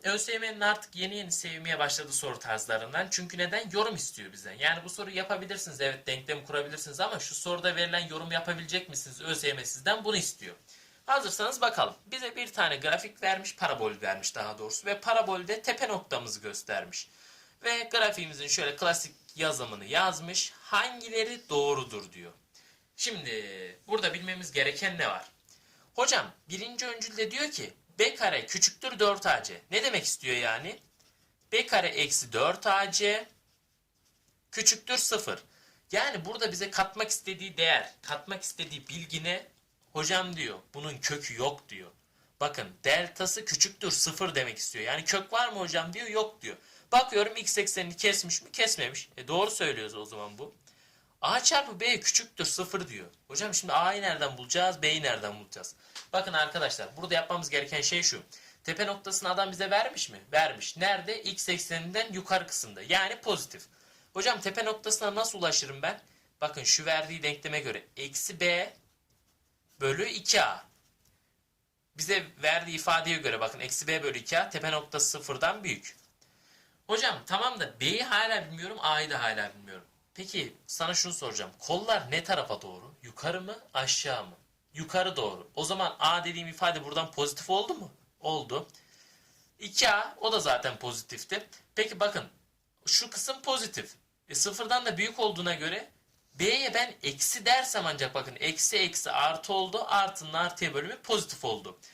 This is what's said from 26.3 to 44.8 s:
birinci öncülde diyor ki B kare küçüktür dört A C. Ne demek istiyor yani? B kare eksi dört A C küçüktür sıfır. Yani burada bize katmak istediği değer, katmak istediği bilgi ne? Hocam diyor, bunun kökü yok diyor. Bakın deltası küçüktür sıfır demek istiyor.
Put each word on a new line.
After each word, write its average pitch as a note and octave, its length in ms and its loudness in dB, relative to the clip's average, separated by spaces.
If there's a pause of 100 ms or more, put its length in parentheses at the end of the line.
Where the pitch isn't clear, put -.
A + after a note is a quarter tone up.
birinci A#3+ 380 -6
öncülde A3 440 -4
diyor D4 200 -2
ki - 220 -8 (260)
B A3 160 4
kare E3+ 300 0
küçüktür G#3 540 0
dört G3+ 260 4
A D3+ 180 6
C. F2 180 -10 (100)
Ne G3+ 120 4
demek G#3+ 200 2
istiyor B2+ 320 0
yani? A#2+ 440 0 (720)
B A#3+ 140 2
kare F#3 220 4
eksi C#3 460 0
dört D#3+ 340 2
A G3 240 4
C G#3 380 2 (1200)
küçüktür - 460 4
sıfır. - 420 0 (520)
Yani G#3 340 0
burada A3 260 -2
bize G3 200 -4
katmak G3+ 380 0
istediği F#3 480 -6
değer, D#3+ 440 4
katmak F#3 420 -6
istediği D3 440 -8
bilgi D#3+ 360 -8
ne? F3+ 240 -2 (460)
Hocam F3+ 420 0
diyor, A#2+ 240 -4 (140)
bunun C#3+ 240 -8
kökü C#3+ 380 -4
yok C3 340 -2
diyor. F#2 220 -16 (480)
Bakın C#3+ 280 -2 (160)
deltası E3+ 640 2
küçüktür - 460 2
sıfır E3 440 0
demek B2 220 0
istiyor. - 280 -4